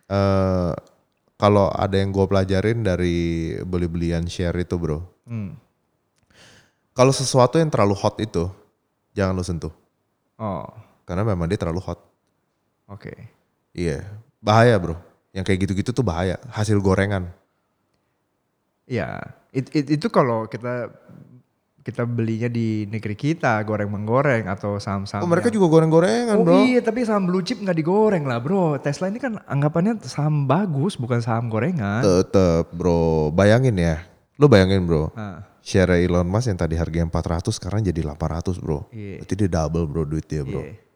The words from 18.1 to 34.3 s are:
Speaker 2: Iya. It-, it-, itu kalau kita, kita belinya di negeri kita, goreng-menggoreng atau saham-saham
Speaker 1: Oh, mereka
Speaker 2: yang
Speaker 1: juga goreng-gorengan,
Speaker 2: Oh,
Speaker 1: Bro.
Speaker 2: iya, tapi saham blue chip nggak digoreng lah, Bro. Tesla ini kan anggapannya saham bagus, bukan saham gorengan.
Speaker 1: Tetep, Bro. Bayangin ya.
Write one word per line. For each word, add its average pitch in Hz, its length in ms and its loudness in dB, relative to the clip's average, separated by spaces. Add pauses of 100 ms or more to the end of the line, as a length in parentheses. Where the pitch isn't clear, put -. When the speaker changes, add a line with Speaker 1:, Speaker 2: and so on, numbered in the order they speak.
Speaker 2:
Iya. 67 360 -6 (280)
It-, 131 220 -6
it-, 143 220 -2
itu 151 160 0
kalau 120 360 0
kita, 120 460 -8 (920)
kita - 240 -8
belinya 117 440 -2
di 113 360 -2
negeri 104 280 -8
kita, 135 480 0
goreng-menggoreng 107 840 0
atau 101 300 -4
saham-saham 98 440 -6
Speaker 1:
Oh, 175 80 -2
mereka 170 200 2
Speaker 2:
yang 220 80 -2
Speaker 1:
juga 190 140 4
goreng-gorengan, 170 640 4
Speaker 2:
Oh, 190 80 4
Speaker 1:
Bro. 170 220 6
Speaker 2:
iya, 254 160 4
tapi 226 220 -2
saham 214 220 0
blue 180 160 0
chip 190 180 -6
nggak 185 180 -2
digoreng 180 480 2
lah, 123 140 -2
Bro. 156 400 0
Tesla 143 300 -4
ini 208 100 -6
kan 240 240 -6
anggapannya 170 580 0
saham 147 440 -2
bagus, 156 520 0
bukan 120 240 -2
saham 117 280 -2
gorengan. 110 520 -2
Speaker 1:
Tetep, 90 720 2
Bro. 82 600 0
Bayangin 107 440 4
ya. 85 260 0 (340)